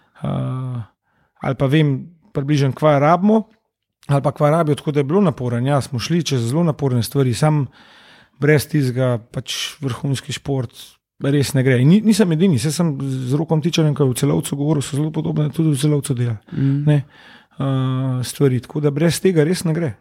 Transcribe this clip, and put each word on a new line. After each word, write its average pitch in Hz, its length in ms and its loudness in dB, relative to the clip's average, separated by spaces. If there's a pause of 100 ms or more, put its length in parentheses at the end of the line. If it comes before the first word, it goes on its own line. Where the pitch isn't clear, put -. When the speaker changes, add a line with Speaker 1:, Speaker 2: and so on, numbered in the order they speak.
(160)
Speaker 1:
eh, 131 640 -6 (640)
ali 135 140 -4
pa 139 120 -2
vem 147 280 2 (340)
približno, 139 420 0
kva 147 280 2
rabimo, 180 480 2 (560)
ali 143 180 0
pa 143 100 0
kva 147 200 0
rabijo, 156 240 2
tako - 160 -6
da 143 80 0
je 139 60 2
bilo 170 160 2
naporen. 123 420 0
Ja, 143 160 2
smo 120 200 -6
šli 160 240 -2
čez 131 200 -2
zelo 139 200 0
naporne 135 380 0
stvari, 131 320 0
sam 151 320 2 (680)
brez 147 300 2
tistega 127 520 0
pač - 600 -10
vrhunski 135 540 -4
šport 131 420 -6 (460)
res 139 320 0
ne 131 120 2
gre. 127 160 4
In 131 100 6
ni-, 214 140 6
nisem 214 260 4
edini, 160 300 2
saj 151 140 -2
sem 170 260 0
z 131 340 -4
Rokom 156 260 0
Tičarjem, 156 320 0
ko 143 120 0
je 131 80 2
v 120 60 -4
Celovcu 151 360 0
govoril, 147 280 0
so - 120 -8
zelo 151 160 -2
podobne 151 400 -4
tudi 160 200 0
v 143 100 0
Celovcu 147 340 0
delali. 120 240 -4 (120)
Speaker 2:
Mm. 139 340 0
Speaker 1:
Ne, 147 160 4
eh, - 680 -12 (540)
stvari, 127 400 0
tako - 200 -8
da 147 120 0
brez 151 260 0
tega 185 260 2
res 175 200 -2
ne 160 100 0
gre. 156 280 -4